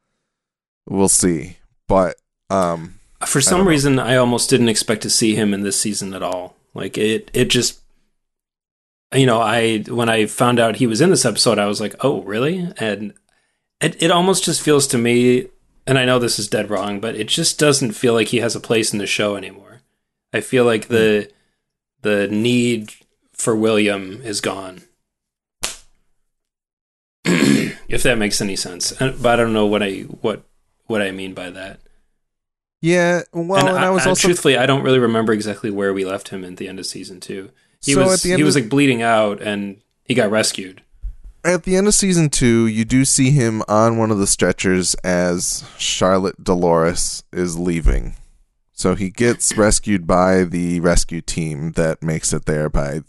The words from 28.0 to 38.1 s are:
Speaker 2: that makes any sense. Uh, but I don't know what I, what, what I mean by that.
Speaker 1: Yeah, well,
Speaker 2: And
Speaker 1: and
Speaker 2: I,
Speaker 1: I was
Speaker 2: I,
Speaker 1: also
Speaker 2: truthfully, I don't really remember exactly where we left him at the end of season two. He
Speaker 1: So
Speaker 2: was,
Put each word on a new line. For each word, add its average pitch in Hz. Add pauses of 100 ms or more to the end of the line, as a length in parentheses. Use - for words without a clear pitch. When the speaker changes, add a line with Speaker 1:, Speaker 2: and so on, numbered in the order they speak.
Speaker 2:
that 123
makes 104
any 98
sense. -
Uh, 131
but 120
I 120
don't 113
know 107
what 104
I, 98
what, - (440)
what 110
I 95
mean 95
by 90
that. 95 (1000)
Speaker 1:
Yeah, 175 (120)
well, 170
Speaker 2:
And 190
Speaker 1:
and 185
Speaker 2:
I, 185
Speaker 1:
I -
was 185
Speaker 2:
I, 185
Speaker 1:
also 185
Speaker 2:
truthfully, 160
I 123
don't 135
really 131
remember 113
exactly 104
where 98
we 95
left 95
him 95
at 90
the 101
end 95
of 90
season 95
two. 98 (340)
He 139
Speaker 1:
So 190
Speaker 2:
was, 190